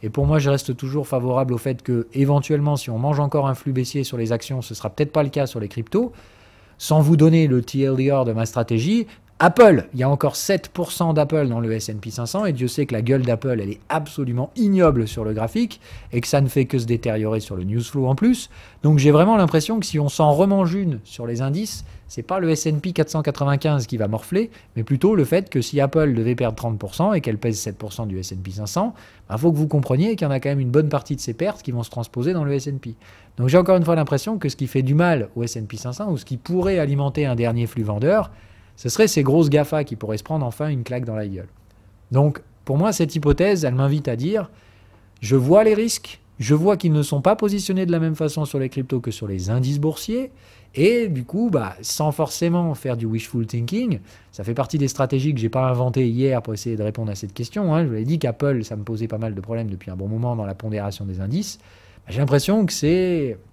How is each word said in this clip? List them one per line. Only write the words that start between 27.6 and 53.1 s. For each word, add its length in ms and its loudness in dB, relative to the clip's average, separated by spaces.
pour 160 -12
cent 140 -6
du 140 -6
S 120 -10
and 100 -8
P 100 -10
cinq 160 -8
cents, 260 -2
bah, 80 -6
faut 140 4
que 80 2
vous 100 2
compreniez 460 2
qu'il 120 -2
y 20 0
en 20 0
a 80 0
quand 120 -2
même 100 0
une 100 0
bonne 180 4
partie 280 -2
de 40 -10
ces 140 -6
pertes 280 -4
qui 100 -8
vont 100 -4
se 80 -10
transposer 420 -4
dans 120 -2
le 80 0
S 160 -2
and 120 -6
P. 140 -12
Donc 120 2
j'ai 100 6
encore 180 6
une 80 4
fois 120 4
l'impression 420 0
que 100 -4
ce 60 -6
qui 140 -4
fait 140 0
du 120 2
mal 400 2
au 80 -4
S 140 -6
and 100 -8
P 100 -12
cinq 180 -8
cents 180 -4
ou 60 -2
ce 60 -10
qui 120 -8
pourrait 420 0
alimenter 480 0
un 80 0
dernier 320 0
flux 160 -4
vendeur, 480 0
ce 120 -6
serait 200 4
ces 140 2
grosses 280 4
gafa 340 2
qui 120 -10
pourraient 220 -6
se 60 -10
prendre 200 -4
enfin 240 -6
une 160 -4
claque 200 -6
dans 120 -6
la 100 -4
gueule. 220 -10
Donc, 300 2
pour 140 0
moi, 140 2
cette 220 -2
hypothèse, 500 2
elle 100 0
m'invite 340 0
à 80 -2
dire, 340 -4
je 160 0
vois 280 6
les 100 6
risques, 460 -4
je 160 2
vois 220 4
qu'ils 160 2
ne 100 4
sont 180 -2
pas 160 4
positionnés 500 0
de 60 2
la 80 2
même 160 0
façon 280 -2
sur 140 -4
les 100 -2
cryptos 320 -4
que 100 -6
sur 180 -8
les 220 -4
indices 280 0
boursiers, 540 -4
et 320 4
du 180 -4
coup, 280 -2
bah, 300 -2
sans 280 -2
forcément 640 -2
faire 220 -4
du 100 -4
wishful 400 -4